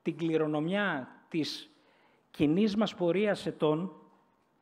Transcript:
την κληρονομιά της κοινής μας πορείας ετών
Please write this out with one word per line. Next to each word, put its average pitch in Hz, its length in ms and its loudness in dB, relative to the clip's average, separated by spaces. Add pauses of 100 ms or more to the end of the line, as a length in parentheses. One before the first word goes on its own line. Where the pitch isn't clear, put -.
την 160 140 -4
κληρονομιά 156 920 0 (200)
της - 420 -6 (600)
κοινής 190 460 2
μας 214 180 0
πορείας 180 520 0
ετών 160 460 0 (680)